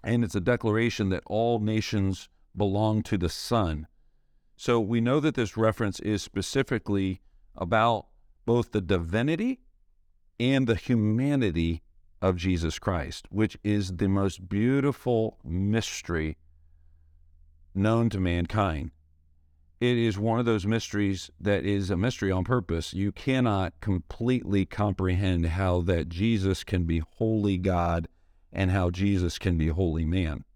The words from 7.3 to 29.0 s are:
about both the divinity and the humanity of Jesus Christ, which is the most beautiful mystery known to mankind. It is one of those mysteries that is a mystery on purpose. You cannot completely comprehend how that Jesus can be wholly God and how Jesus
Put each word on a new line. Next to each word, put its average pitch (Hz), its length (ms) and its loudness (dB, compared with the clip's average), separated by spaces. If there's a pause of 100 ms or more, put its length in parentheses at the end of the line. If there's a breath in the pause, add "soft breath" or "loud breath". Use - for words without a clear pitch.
about 110 540 0 (360)
both 117 280 2
the 104 80 2
divinity 113 800 0 (800)
and 131 260 4
the 113 80 4
humanity 107 1080 2 (360)
of 92 140 2
Jesus 85 460 0
Christ, 82 500 -6
which 104 320 -2
is 101 360 -2
the 101 100 2
most 95 400 0
beautiful 123 960 0
mystery 85 920 -2 (1400)
known 113 380 2
to 101 80 -4
mankind. 87 720 0 (880)
It 123 180 2
is 110 220 0
one 113 220 0
of 120 60 0
those 107 200 0
mysteries 104 720 -2
that 95 260 0
is 101 260 -2
a 92 60 0
mystery 101 360 0
on 92 100 0
purpose. 92 500 -2
You 98 200 -2
cannot 110 680 0
completely 101 840 0
comprehend 92 800 0
how 90 360 0
that 85 260 0
Jesus 95 560 0
can 90 220 0
be 82 180 0 (140)
wholly 104 380 2
God 85 520 0 (440)
and 92 180 0
how 92 200 2
Jesus 92 480 0